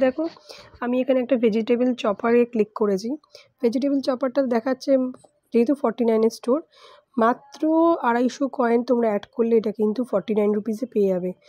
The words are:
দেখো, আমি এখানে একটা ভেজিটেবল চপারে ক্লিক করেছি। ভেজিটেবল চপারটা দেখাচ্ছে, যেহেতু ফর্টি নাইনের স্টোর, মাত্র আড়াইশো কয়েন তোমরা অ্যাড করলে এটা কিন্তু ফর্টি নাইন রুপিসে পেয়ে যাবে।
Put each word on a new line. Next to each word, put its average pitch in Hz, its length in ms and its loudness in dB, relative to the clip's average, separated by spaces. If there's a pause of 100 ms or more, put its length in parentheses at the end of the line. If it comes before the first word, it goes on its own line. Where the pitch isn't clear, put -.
দেখো, 285 180 -2 (600)
আমি 240 180 -2
এখানে 254 220 0
একটা 254 200 0
ভেজিটেবল 233 440 0 (140)
চপারে 233 380 2 (120)
ক্লিক 208 180 0 (100)
করেছি। 208 300 -2 (520)
ভেজিটেবল 269 440 0
চপারটা 262 340 -2 (140)
দেখাচ্ছে, 262 380 -2 (600)
যেহেতু 233 200 2 (100)
ফর্টি 233 260 -2
নাইনের 226 300 2
স্টোর, 254 200 0 (680)
মাত্র - 380 -2 (460)
আড়াইশো 240 360 -2 (140)
কয়েন 233 220 2 (100)
তোমরা 233 220 2
অ্যাড 202 120 -4 (100)
করলে 233 260 0
এটা 208 200 -2
কিন্তু 214 200 0 (100)
ফর্টি 202 280 -2
নাইন 208 180 2
রুপিসে 214 360 -6
পেয়ে 202 200 2
যাবে। 180 180 -4 (180)